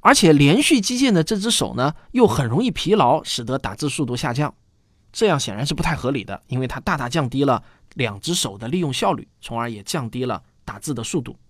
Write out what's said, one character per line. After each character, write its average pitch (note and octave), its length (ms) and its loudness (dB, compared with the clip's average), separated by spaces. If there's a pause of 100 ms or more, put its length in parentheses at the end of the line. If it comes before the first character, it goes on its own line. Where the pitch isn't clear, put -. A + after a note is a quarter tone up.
而 A#3+ 140 6
且 F3 180 6
连 D3 300 6
续 C4 180 4
击 B3 160 -2
键 B3+ 160 4
的 E3+ 100 4
这 G#3+ 140 0
只 G3+ 140 -2
手 - 240 -2
呢， C3 180 0 (200)
又 A#3 140 6
很 C#3 200 2
容 C#3 180 0
易 B3 60 0
疲 F3+ 240 0
劳， D3+ 280 4
使 - 220 -8
得 B2+ 140 -4
打 G2 160 -8
字 D3 160 -4
速 C#3+ 160 -4
度 B2 100 -4
下 B2 160 -4
降。 C#3+ 220 -2 (580)
这 A3 160 0
样 D3+ 120 2
显 G2+ 160 -8
然 A2+ 80 -4
是 D3 80 -4
不 D#3+ 100 -6
太 D#3+ 140 -2
合 B2 140 -4
理 C#3 140 -2
的， - 240 -12
因 B2+ 120 -4
为 C3 60 -4
它 B2 120 -8
大 F3 160 -4
大 A#2+ 140 -6
降 C3+ 220 -2
低 C3+ 120 0
了 C3 200 2 (320)
两 G#2 260 -4
只 E3 140 -4
手 G2+ 240 -4
的 A2 100 -10
利 F3 120 -2
用 D3 120 -2
效 G3 220 0
率， - 120 -10 (140)
从 - 180 -8
而 A#2 120 -4
也 G#2 120 -12
降 A#2+ 280 -6
低 B2+ 160 -6
了 A2 160 -6 (200)
打 - 160 -14
字 - 140 -8
的 A#2+ 100 -6
速 C#3 200 -4
度。 - 140 -12 (140)